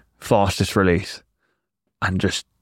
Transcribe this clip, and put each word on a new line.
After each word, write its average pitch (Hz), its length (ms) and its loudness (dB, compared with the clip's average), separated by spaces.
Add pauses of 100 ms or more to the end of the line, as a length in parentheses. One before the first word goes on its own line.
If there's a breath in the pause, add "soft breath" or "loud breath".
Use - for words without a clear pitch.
(200)
fastest 98 560 0
release, 92 460 0 (800)
and 92 180 -2
just, - 260 -2 (160)